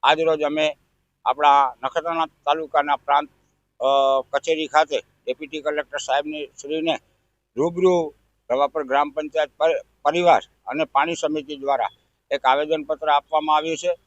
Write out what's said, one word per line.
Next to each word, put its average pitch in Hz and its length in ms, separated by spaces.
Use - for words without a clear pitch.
આજરોજ 156 400
અમે 151 340
આપણા 139 500
નખત્રાણા 165 420
તાલુકાના 147 680
પ્રાંત, 143 320
અ, 123 60
કચેરી 156 340
ખાતે 151 320
ડેપ્યુટી 147 640
કલેક્ટર 147 380
સાહેબની 147 480
શ્રીને 156 520
રૂબરૂ 170 560
રવાપર 143 320
ગ્રામ 139 280
પંચાયત 151 480
પર-, 160 220
પરિવાર 160 400
અને 143 180
પાણી 156 300
સમિતિ 151 420
દ્વારા 135 320
એક 139 140
આવેદનપત્ર 151 640
આપવામાં 156 480
આવ્યું 156 200
છે 175 140